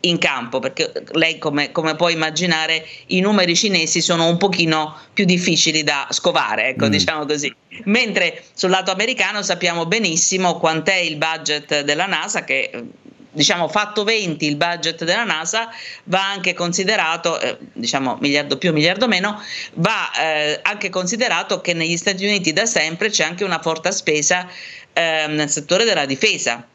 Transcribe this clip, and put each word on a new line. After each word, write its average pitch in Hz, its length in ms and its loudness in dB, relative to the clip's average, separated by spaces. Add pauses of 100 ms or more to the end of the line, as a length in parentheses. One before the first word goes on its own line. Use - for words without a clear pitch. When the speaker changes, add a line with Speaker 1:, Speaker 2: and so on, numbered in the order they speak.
Speaker 1:
in 170 180 2
campo, 131 400 0
perché 135 340 -2 (200)
lei, 165 260 2
come, 143 340 -2
come 160 240 0
può 170 140 2
immaginare, 160 760 0 (200)
i - 140 2
numeri 185 360 4
cinesi 170 460 2
sono 165 260 4
un 170 80 4
pochino 165 580 2 (200)
più 202 100 2
difficili 165 580 2
da 147 280 0
scovare, 123 580 0
ecco, 117 180 0
Speaker 2:
Mm. 110 40 2
Speaker 1:
diciamo 151 340 0
così. 143 280 -2 (320)
Mentre 196 680 2
sul - 160 0
lato 190 220 2
americano 208 520 0
sappiamo 170 440 0
benissimo 185 720 2
quant'è 160 380 2
il 165 200 0
budget 151 680 -2
della 147 220 2
nasa, 175 380 -2
che, 135 260 -2 (680)
diciamo, 175 320 2
fatto 208 340 0
venti 190 440 0
il 147 100 0
budget 165 480 -2
della 196 200 0
nasa, 190 440 -2 (360)
va 190 220 0
anche 185 280 -2
considerato, 175 840 0
eh, - 200 -4 (160)
diciamo, 127 440 -2
miliardo 143 380 0
più, 170 160 0
miliardo 175 360 2
meno, 208 300 0 (360)
va, 185 440 0
eh, 151 440 0
anche 202 260 -2
considerato 185 720 -2
che 175 140 0
negli 165 240 0
Stati 190 260 -2
Uniti 185 300 0
da 196 100 2
sempre 170 460 0
c'è 170 140 2
anche 180 200 -4
una 175 160 -2
forte 165 320 -2
spesa, 180 560 0 (460)
ehm, 160 400 2
nel 151 160 0
settore 170 340 2
della 175 220 2
difesa 135 680 0